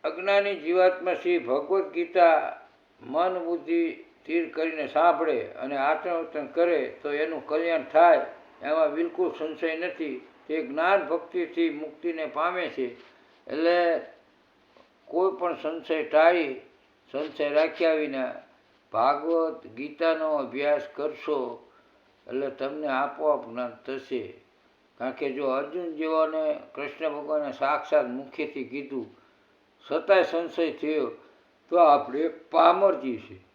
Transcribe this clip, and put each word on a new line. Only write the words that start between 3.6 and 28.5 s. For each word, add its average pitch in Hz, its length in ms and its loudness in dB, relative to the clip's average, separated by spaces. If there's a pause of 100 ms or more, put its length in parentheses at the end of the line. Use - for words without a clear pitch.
સ્થિર - 560 -4
કરીને 160 380 -4
સાંભળે 151 600 2
અને 139 300 -8
આચરણ 156 360 0
વર્તન 160 340 -6
કરે 165 540 0
તો 147 100 -6
એનું 151 340 -4
કલ્યાણ 160 380 0
થાય, 160 420 6 (360)
એમાં 151 320 0
બિલકુલ 170 460 -2
સંશય 160 380 -4
નથી. 165 500 -6 (200)
તે 151 200 -2
જ્ઞાન 165 400 2
ભક્તિથી 165 640 -2
મુક્તિને 156 560 -6
પામે 165 440 -2
છે. 123 240 -4 (540)
એટલે 170 540 2 (1040)
કોઈ 185 340 0
પણ 175 220 -2
સંશય 156 420 -4
ટાળી, 151 580 4 (500)
સંશય 147 380 -4
રાખ્યા 160 440 2
વિના 135 400 -2 (600)
ભાગવત 156 720 0
ગીતાનો 156 680 -2
અભ્યાસ 139 480 0 (120)
કરશો 139 760 -6 (560)
એટલે 135 220 -4
તમને 143 380 -6
આપોઆપ 143 640 0
જ્ઞાન 120 360 -8
થશે. 127 480 -8 (640)
કારણ 127 140 -6
કે 139 200 -4
જો 135 160 -4
અર્જુન 151 440 -4
જેવાને 156 680 0 (160)
કૃષ્ણ 143 340 -6
ભગવાને 147 420 -4
સાક્ષાત 143 540 0
મુખેથી 135 580 -8